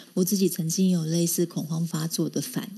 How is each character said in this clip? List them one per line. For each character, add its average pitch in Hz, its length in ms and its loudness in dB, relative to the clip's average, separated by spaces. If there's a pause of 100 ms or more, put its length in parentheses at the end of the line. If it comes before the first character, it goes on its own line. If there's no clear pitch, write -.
(120)
我 185 100 2
自 190 140 2
己 190 100 4
曾 165 220 -2
经 190 220 4
有 165 160 2
类 170 200 2
似 175 200 0
恐 - 180 -4
慌 165 220 -2
发 160 200 -2
作 165 220 -2
的 - 140 -4
反 - 360 -8